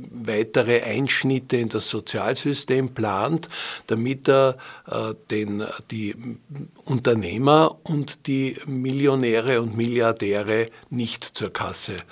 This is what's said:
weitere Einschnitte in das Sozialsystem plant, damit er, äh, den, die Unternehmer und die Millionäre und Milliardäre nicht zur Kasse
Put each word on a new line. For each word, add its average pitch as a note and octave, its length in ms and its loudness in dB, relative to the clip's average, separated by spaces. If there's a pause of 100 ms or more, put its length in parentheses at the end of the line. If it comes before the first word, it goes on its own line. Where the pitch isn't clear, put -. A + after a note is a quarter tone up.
(120)
weitere A#2 680 2
Einschnitte C3 760 0
in A#2+ 140 0
das G#2+ 180 -4
Sozialsystem C3 1080 -2
plant, A2 540 0 (400)
damit B2 400 -2
er, C3+ 300 6 (280)
äh, A2 280 -4 (180)
den, G#2 320 -2 (260)
die G#2+ 260 -6 (680)
Unternehmer B2+ 1000 4
und D3 440 -4
die C3+ 380 0
Millionäre C3 960 2
und A2 160 -4
Milliardäre A2+ 920 2 (200)
nicht A#2 340 -4
zur - 280 -6
Kasse - 440 -6 (160)